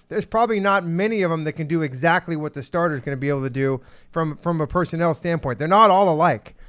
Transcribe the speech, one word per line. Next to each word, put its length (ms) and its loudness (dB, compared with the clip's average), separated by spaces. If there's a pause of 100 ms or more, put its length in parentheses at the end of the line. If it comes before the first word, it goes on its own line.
there's 160 -4
probably 360 0
not 240 2
many 380 0
of 80 2
them 140 -2
that 80 -4
can 140 -6
do 160 0
exactly 540 0
what 160 -6
the 100 -10
starter's 380 -2
gonna 160 -6
be 120 -4
able 140 -2
to 80 -4
do 300 -2 (300)
from, 280 -2
from 220 -2
a 60 -2
personnel 480 0
standpoint. 440 -4
They're 100 -4
not 220 6
all 220 4
alike, 440 0 (120)